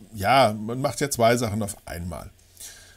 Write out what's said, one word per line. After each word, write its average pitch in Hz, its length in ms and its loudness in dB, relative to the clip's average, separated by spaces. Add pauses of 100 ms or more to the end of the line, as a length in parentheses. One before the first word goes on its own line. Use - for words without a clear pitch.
(140)
ja, 110 400 4
man 110 280 -6
macht 139 180 -2
ja 143 100 -2
zwei 120 280 4
Sachen 110 260 -2
auf 95 220 -8
einmal. 85 440 -10 (680)